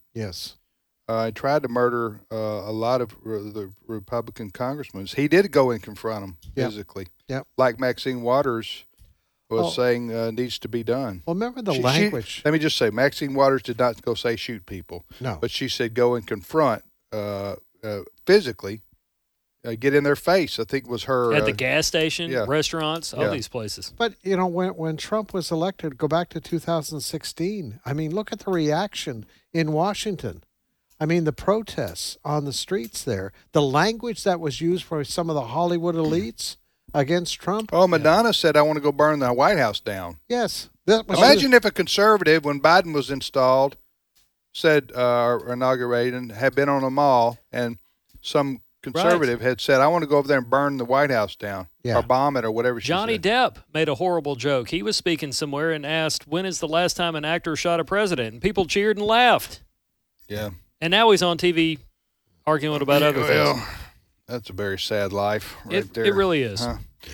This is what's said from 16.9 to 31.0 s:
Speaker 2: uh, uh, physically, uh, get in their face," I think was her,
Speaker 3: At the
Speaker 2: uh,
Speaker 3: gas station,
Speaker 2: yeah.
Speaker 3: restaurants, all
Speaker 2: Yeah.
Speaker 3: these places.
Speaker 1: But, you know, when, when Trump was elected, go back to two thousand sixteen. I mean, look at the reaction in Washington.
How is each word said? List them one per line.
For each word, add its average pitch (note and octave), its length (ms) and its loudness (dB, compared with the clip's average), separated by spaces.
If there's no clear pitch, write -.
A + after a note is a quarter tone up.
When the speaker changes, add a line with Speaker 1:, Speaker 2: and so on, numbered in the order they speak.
Speaker 2:
uh, G2+ 440 -6
uh, G#2 180 -6
physically, A#2 540 2
uh, A#2 140 -6
get C#3 160 2
in D3 80 4
their C#3+ 120 2
face," E3+ 440 0
I A2+ 60 -2
think C3 220 -6
was A#2+ 180 -6
her, B2 280 0
Speaker 3:
At - 120 4
the - 80 0
Speaker 2:
uh, - 20 -8
Speaker 3:
gas C3 320 0
station, D#3+ 420 -2
Speaker 2:
yeah. B2 180 -2
Speaker 3:
restaurants, D#3 680 -2
all D3+ 80 -2
Speaker 2:
Yeah. G#2 80 0
Speaker 3:
these G#2+ 160 -6
places. A2 500 -10
Speaker 1:
But, A3+ 240 -2
you F#3+ 160 -2
know, F#3 80 0
when, F3+ 300 -2
when D#3+ 220 -4
Trump G#3+ 360 -6
was F3 160 -4
elected, E3 480 -4
go D#3 100 0
back E3 220 0
to E3 100 -10
two E3 200 -4
thousand D#3+ 420 -4
sixteen. E3 840 -8
I C3 100 -4
mean, D3+ 200 -4
look G#3 180 -6
at G#3+ 100 -10
the G3 100 -4
reaction D3+ 760 -2
in D#3+ 200 0
Washington. E3 720 -2